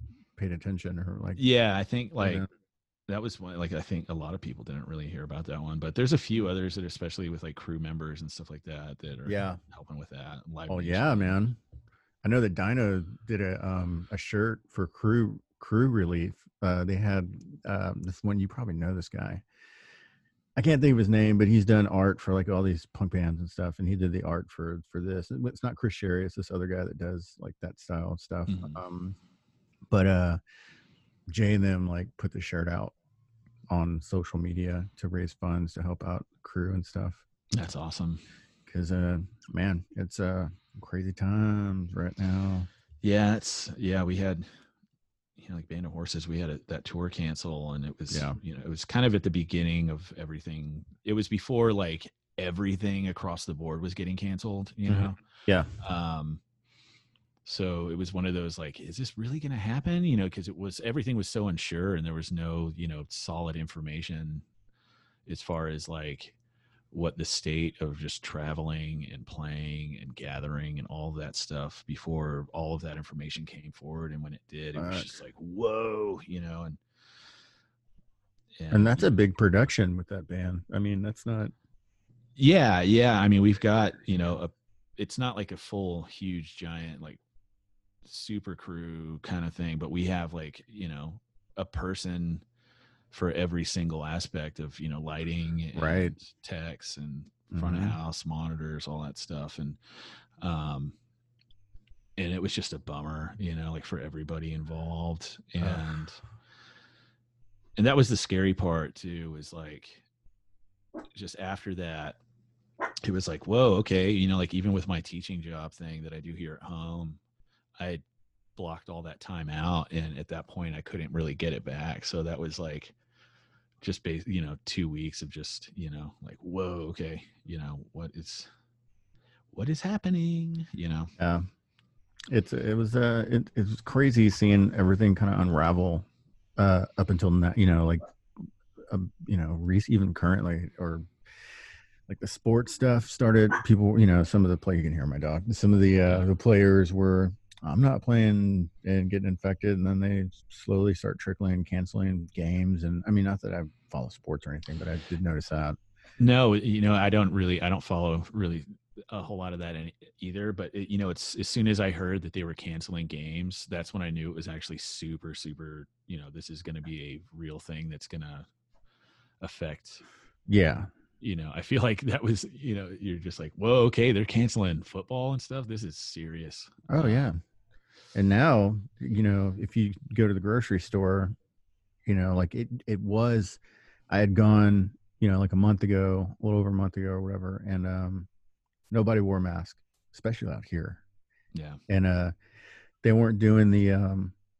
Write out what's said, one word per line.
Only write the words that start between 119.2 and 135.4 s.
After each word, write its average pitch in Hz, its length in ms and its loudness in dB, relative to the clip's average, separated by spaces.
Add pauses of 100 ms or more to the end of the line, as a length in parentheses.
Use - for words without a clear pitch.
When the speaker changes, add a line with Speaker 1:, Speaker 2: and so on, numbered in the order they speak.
Speaker 2:
time 82 280 -10
out. 80 440 -2
And 80 260 -6
at 69 100 -12
that 82 180 -10
point 85 280 -10
I 78 60 -12
couldn't 80 320 -10
really 80 220 -4
get 82 180 -4
it 60 120 -10
back. 73 400 -8
So 85 180 -6
that 82 160 -6
was, 80 200 -10
like, 76 340 -12 (880)
just - 220 -6
bas-, 80 240 -6
you 92 140 -2
know, 73 240 -8
two 85 240 -4
weeks 76 320 -8
of 78 80 -12
just, - 460 -14
you 82 140 -10
know, 73 320 -12
like, - 200 -18
"Whoa, 87 500 -6
okay, 80 320 -10 (220)
you 82 120 -12
know, 73 360 -12
what 82 220 -12
is, - 320 -16 (1040)
what 117 180 -6
is 156 120 -2
happening?" 165 920 -2
You 85 160 -6
know? 82 200 -2 (100)
Speaker 1:
Yeah. 85 220 2 (920)
It's, 113 220 2
it 113 240 -2
was, 113 180 0
uh, 117 340 2
it, 123 260 0
it 113 60 0
was 107 200 -2
crazy 123 480 6
seeing 101 460 6
everything 98 400 6
kinda 98 260 2